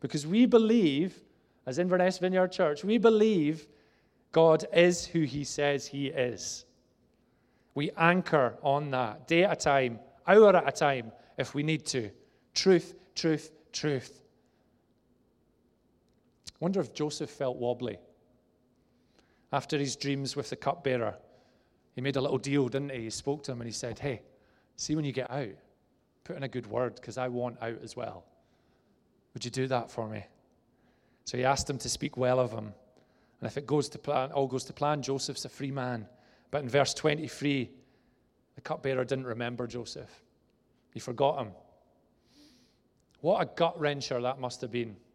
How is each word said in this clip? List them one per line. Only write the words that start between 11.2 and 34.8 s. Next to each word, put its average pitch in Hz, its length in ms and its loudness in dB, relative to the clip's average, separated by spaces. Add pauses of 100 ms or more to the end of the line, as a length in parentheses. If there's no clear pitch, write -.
if 135 160 -4
we 147 80 -2
need 151 240 0
to. 113 240 -4 (420)
Truth, 180 400 4 (220)
truth, 156 380 -2 (200)
truth. - 480 -4 (2250)
I - 100 -20
wonder 190 200 0
if 127 120 -4
Joseph 151 380 -6
felt 127 260 -6
wobbly 120 420 -4 (1500)
after 143 240 -2
his 139 200 -2
dreams 139 400 -4
with 143 120 -8
the - 60 -6
cupbearer. 123 640 -2 (800)
He 127 40 -8
made 135 140 -2
a 139 60 2
little 131 180 0
deal, 135 300 0
didn't 139 240 -4
he? 123 80 -8
He 113 100 -8
spoke 143 340 -6
to 135 80 -8
him 120 80 -8
and 117 60 -10
he 113 60 -10
said, 117 260 -8
"Hey, 135 240 -6 (540)
see - 180 -4
when 156 100 -2
you 139 60 -2
get 123 180 -6
out, 123 280 -6 (680)
put 151 140 -12
in 139 80 -8
a 131 40 -8
good 120 200 -8
word, 113 340 -4
'cause 120 160 -12
I 127 80 -2
want 123 340 -6
out 113 220 -8
as 113 140 -16
well. 107 280 -12 (1120)
Would 123 100 -12
you 120 60 -8
do 131 160 -2
that 123 240 -2
for 113 180 -6
me?" 107 160 -10 (1000)
So - 120 -8
he 127 80 -2
asked 139 240 0
him 139 100 -4
to 123 100 -10
speak - 280 -6
well 127 220 2
of 123 140 0
him. 107 220 -10 (640)
And 120 80 -6
if - 80 -8
it 143 100 -8
goes 143 220 0
to - 100 -16
plan, 135 320 -2
all 139 160 0
goes 127 200 -6
to - 60 -16
plan, 147 300 -2